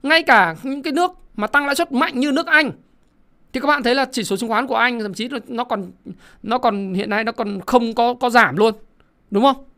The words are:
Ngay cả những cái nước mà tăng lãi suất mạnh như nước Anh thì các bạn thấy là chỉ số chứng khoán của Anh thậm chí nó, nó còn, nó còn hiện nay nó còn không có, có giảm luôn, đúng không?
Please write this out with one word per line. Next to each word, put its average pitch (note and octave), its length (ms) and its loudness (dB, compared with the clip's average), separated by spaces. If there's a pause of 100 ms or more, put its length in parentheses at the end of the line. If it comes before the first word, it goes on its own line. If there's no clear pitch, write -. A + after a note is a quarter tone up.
Ngay D#4 200 2
cả F#3+ 400 4
những C#4 200 -8
cái D4+ 100 -4
nước F4+ 180 0 (240)
mà G#3+ 120 -4
tăng C#4+ 180 0
lãi C#4+ 100 -2
suất E4 160 -2
mạnh C#4 280 -2
như C#4+ 120 0
nước E4 160 -2
Anh D4+ 240 2 (840)
thì B3+ 60 -4
các C#4 80 -2
bạn C#4+ 160 2
thấy A#3+ 120 2
là C4+ 160 2
chỉ A#3 120 -4
số G3 140 -2
chứng A3+ 120 -6
khoán A#3 180 0
của B3 80 -4
Anh A#3 240 2
thậm G3+ 140 -6
chí A3+ 140 -6
nó, C4+ 100 -8 (100)
nó A#3 160 -6
còn, G3+ 280 -6 (520)
nó A3+ 140 -2
còn G3+ 360 -2
hiện G3 160 -4
nay G#3+ 140 -2
nó A3+ 80 -4
còn G#3 340 -6
không A#3 300 2
có, A#3+ 180 2
có B3 160 -2
giảm G#3 280 4
luôn, G#3+ 160 4 (580)
đúng G3+ 120 2
không? C4+ 220 2 (120)